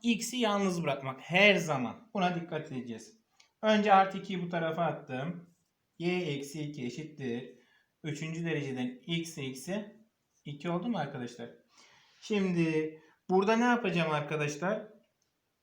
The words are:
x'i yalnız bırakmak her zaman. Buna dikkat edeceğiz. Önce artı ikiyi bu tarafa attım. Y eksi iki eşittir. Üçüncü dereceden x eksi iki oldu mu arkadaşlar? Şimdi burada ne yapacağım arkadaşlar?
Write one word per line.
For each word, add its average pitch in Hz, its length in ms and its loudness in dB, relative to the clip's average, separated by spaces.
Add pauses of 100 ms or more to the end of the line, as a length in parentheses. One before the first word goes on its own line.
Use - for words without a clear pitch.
x'i 233 340 -2
yalnız 202 460 2
bırakmak 135 380 -4
her 190 340 6
zaman. 135 580 -2
Buna 180 220 0
dikkat 160 360 -6
edeceğiz. 117 480 -10 (420)
Önce 214 320 6
artı 190 240 8
ikiyi 185 240 -4
bu 170 80 -4
tarafa 165 360 0
attım. 147 640 -4 (500)
Y 180 180 2
eksi 151 440 -4
iki 147 240 -6
eşittir. 123 720 -6 (460)
Üçüncü 160 420 -6
dereceden 135 600 -4
x 165 320 -4
eksi 156 580 -8 (500)
iki 147 240 -8
oldu 180 180 -2
mu 220 100 -2
arkadaşlar? 123 520 -8 (720)
Şimdi 170 760 0 (320)
burada 202 260 6
ne 233 80 4
yapacağım 185 480 2
arkadaşlar? 151 760 -2 (760)